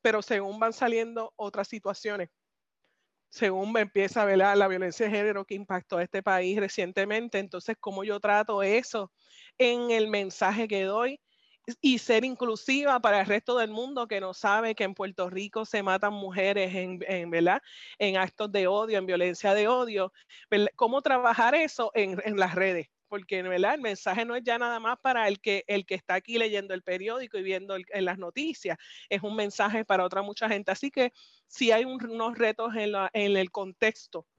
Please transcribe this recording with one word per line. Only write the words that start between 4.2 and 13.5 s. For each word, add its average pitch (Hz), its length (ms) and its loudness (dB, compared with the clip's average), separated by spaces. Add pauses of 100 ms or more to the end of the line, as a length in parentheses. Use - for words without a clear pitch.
¿verdad? 196 320 6
La 202 120 6
violencia 185 380 -2
de 208 80 0
género 208 300 0
que 208 100 -10
impactó 190 440 -4
a 175 40 0
este 190 200 -4
país 190 360 2
recientemente, 202 800 -2
entonces, 196 400 -6
¿cómo 196 260 -8
yo 208 160 -4
trato 208 420 2
eso 208 500 0 (460)
en 240 320 2
el 220 180 2
mensaje 202 580 0
que 202 180 -2
doy? 233 360 -2 (640)
Y 254 160 4
ser 226 260 4
inclusiva 262 760 0
para 214 200 6
el 190 60 2
resto 226 320 0